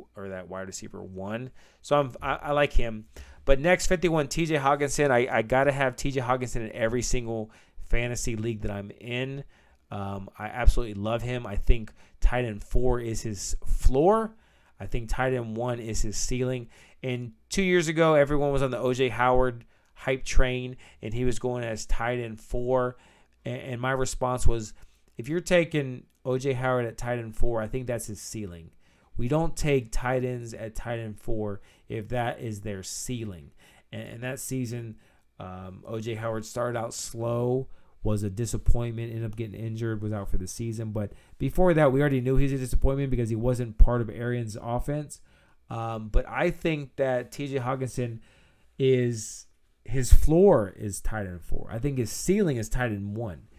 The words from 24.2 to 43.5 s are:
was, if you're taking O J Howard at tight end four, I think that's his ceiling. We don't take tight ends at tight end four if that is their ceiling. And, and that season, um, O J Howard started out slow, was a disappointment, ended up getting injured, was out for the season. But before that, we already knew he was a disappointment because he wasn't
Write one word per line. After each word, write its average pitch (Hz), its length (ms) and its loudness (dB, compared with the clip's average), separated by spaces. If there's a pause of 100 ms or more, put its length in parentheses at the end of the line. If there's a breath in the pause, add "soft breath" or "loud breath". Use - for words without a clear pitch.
was, 110 260 4 (440 soft breath)
if 120 100 -12
you're 165 140 -4
taking 160 600 0 (200)
O 127 140 -2
J 135 160 -2
Howard 127 320 0
at 113 140 -8
tight 120 180 -4
end 113 180 -10
four, 117 240 6
I 110 80 -4
think 127 200 -6
that's 117 180 -6
his 104 160 -12
ceiling. 87 480 -12 (480 soft breath)
We 120 100 0
don't 160 300 0
take 139 340 0
tight 127 320 0
ends 120 300 -8
at 113 220 -12
tight 117 240 -6
end 110 200 -12
four 104 420 -4 (280 soft breath)
if 113 200 -8
that 120 300 -4
is 110 220 -8
their 101 220 -8
ceiling. 104 680 -10 (400 soft breath)
And, 110 120 -12
and 113 200 -14
that 131 160 -8
season, 120 560 -8 (440 soft breath)
um, 92 460 -14
O 113 140 -8
J 113 140 -6
Howard 110 320 -4
started 123 340 -4
out 117 140 -6
slow, 120 760 -2 (360 soft breath)
was 107 200 0
a 104 60 -4
disappointment, 113 840 2
ended 113 140 -6
up 110 100 -8
getting 107 240 -8
injured, 113 420 -4
was 107 120 -4
out 101 160 -6
for 107 80 4
the 95 100 2
season. 113 440 -8
But 104 200 -4 (260 loud breath)
before 175 360 4
that, 151 180 6
we 131 80 4
already 139 220 2
knew 131 160 2
he 135 80 8
was 135 80 0
a 139 40 -2
disappointment 135 540 2
because 120 180 2
he 113 60 -2
wasn't 117 420 0